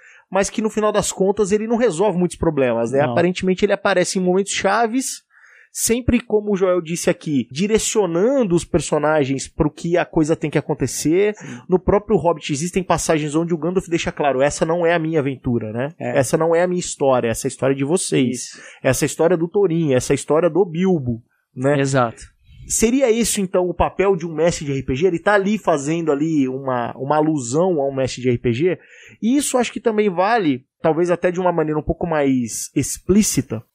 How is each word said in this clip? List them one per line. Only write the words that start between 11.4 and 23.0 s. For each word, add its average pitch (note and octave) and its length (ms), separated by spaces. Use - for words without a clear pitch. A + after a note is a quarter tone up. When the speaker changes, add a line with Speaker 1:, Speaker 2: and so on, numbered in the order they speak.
Speaker 1:
No F3+ 120
próprio G3+ 400
Hobbit D#3 340
existem F3 300
passagens D3+ 520
onde E3+ 200
o - 20
Gandalf F3 320
deixa E3 240
claro, C3+ 300
"Essa D3 240
não E3+ 180
é E3+ 80
a F3 60
minha D#3+ 220
aventura, B2 520
né? C3 260
Speaker 2:
É. B2+ 200
Speaker 1:
Essa C#3 180
não E3 180
é E3+ 80
a F#3 40
minha F3+ 120
história, B2+ 520
essa A2 160
é - 20
a - 40
história C3+ 220
de C#3 100
vocês. D3 440
Speaker 2:
Isso. - 320
Speaker 1:
Essa C3 220
é - 20
a - 20
história E3+ 260
do E3 140
Thorin, E3 460
essa B2 180
é - 20
a - 0
história D#3+ 360
do E3 160
Bilbo", D#3+ 560
né? C#3 240
Speaker 2:
Exato. C3 400
Speaker 1:
Seria A#3+ 420